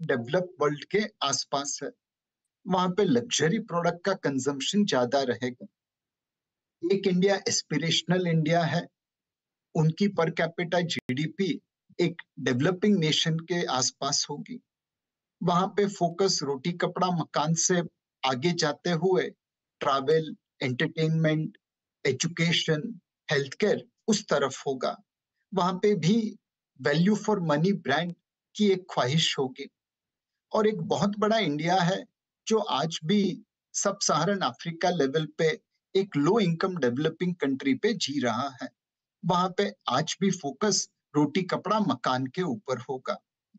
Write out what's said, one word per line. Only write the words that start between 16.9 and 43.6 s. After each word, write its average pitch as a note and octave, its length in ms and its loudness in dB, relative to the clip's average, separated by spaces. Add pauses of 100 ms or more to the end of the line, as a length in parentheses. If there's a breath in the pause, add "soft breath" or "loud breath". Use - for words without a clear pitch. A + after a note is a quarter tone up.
मकान D#3+ 440 -2
से F3 280 0 (420)
आगे C3 280 0
जाते E3+ 380 -2
हुए F3 400 0 (500)
travel, C#3 560 0 (260)
entertainment, D#3+ 960 0 (480)
education, D#3+ 960 -2 (300)
healthcare C#3+ 580 0 (200)
उस G#3+ 160 2
तरफ C#3 420 -2
होगा। C3+ 300 -4 (580)
वहां F3+ 240 0
पे G#3 160 4
भी G#3 440 0 (440)
value E3 340 4
for G#3 220 0
money E3 340 2
brand E3 420 -2 (420)
की G#3 140 4
एक F#3 220 0
ख्वाहिश D#3 460 2
होगी। C3+ 320 -4 (840)
और G#3+ 140 4
एक G#3+ 140 0
बहुत D#3+ 380 0
बड़ा G#3+ 200 2
India E3 380 0
है F#3+ 280 0 (420)
जो A3 120 2
आज D#3+ 460 -4
भी G3 380 0 (300)
सब G3 280 -2
सहारन F#3+ 380 0
Africa E3 520 -2
level D3+ 360 0
पे D#3 340 0 (360)
एक G3 200 0
low E3+ 240 4
income F3+ 360 0
developing D#3 580 -2
country C#3 400 0
पे G#3+ 200 0
जी C#3+ 260 -6
रहा B2 420 -2
है। C3 60 -12 (560)
वहां F3+ 260 2
पे G3+ 240 -2 (140)
आज C#3 320 -2
भी G3 100 4
focus - 580 -2 (280)
रोटी D3 260 2
कपड़ा F#3 380 -2
मकान C3+ 460 -2
के D#3 160 -6
ऊपर B2+ 360 -4
होगा। - 400 -8 (400)